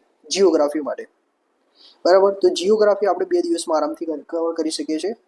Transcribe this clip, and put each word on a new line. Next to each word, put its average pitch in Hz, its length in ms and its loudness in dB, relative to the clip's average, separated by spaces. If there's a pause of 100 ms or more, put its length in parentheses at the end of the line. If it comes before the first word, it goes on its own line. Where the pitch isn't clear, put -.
(320)
જિયોગ્રાફી 156 480 2
માટે, 117 280 -8 (1000)
બરાબર? 196 280 4
તો 185 160 2
જિયોગ્રાફી 208 560 2
આપણે 185 200 0
બે 175 160 0
દિવસમાં 165 360 -2
આરામથી 151 280 -4
કર-, 151 160 -6
કવર 165 320 -4
કરી 165 160 -4
શકીએ 156 280 -6
છીએ. 180 160 -6 (140)